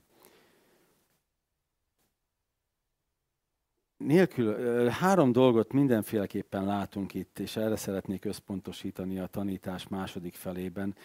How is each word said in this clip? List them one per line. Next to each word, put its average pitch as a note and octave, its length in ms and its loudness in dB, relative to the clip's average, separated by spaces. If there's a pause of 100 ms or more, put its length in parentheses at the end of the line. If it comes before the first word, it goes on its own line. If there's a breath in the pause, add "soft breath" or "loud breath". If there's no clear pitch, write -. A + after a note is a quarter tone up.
(4000 soft breath)
Nélkül, C#3+ 500 4
ö, A#2+ 420 2
három C#3+ 440 4
dolgot A#2 400 6
mindenféleképpen G#2+ 920 0
látunk G2 500 -4
itt, F#2 240 -8
és G2 180 -8
erre A2 200 0
szeretnék F#2+ 480 -6
összpontosítani F#2+ 920 -8
a F#2 80 -6
tanítás F#2+ 600 -8
második F#2 460 -8
felében, F#2 600 -8 (100)